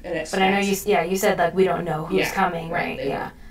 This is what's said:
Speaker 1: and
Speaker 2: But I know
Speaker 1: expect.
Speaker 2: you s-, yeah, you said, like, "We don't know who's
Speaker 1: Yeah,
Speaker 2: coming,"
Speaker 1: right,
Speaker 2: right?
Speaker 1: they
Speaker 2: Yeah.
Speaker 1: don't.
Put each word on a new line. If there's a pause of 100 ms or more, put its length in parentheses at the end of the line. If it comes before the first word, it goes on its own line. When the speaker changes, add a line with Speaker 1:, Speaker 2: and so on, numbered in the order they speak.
Speaker 1:
and
Speaker 2:
But
I
know
Speaker 1:
expect.
Speaker 2:
you
s-,
yeah,
you
said,
like,
"We
don't
know
who's
Speaker 1:
Yeah,
Speaker 2:
coming,"
Speaker 1:
right,
Speaker 2:
right?
Speaker 1:
they
Speaker 2:
Yeah.
Speaker 1:
don't. (180)